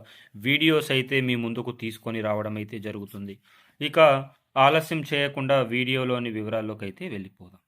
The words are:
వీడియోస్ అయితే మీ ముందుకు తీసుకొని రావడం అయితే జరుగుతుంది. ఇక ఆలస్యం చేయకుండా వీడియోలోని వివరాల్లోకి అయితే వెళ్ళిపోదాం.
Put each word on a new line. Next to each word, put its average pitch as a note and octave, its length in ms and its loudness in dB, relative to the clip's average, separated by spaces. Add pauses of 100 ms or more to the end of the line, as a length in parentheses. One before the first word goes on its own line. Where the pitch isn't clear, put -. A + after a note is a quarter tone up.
(340)
వీడియోస్ C#3+ 560 2
అయితే C3 300 2
మీ B2+ 180 0
ముందుకు A#2 380 -4
తీసుకొని A2+ 460 -8
రావడం G#2+ 340 -2
అయితే G#2+ 240 -10
జరుగుతుంది. G2+ 560 -12 (440)
ఇక D3 180 -2 (580)
ఆలస్యం D#3 480 4
చేయకుండా C#3 540 0 (100)
వీడియోలోని B2 640 -2
వివరాల్లోకి G#2+ 520 -6
అయితే G2 240 -10
వెళ్ళిపోదాం. G2 600 -14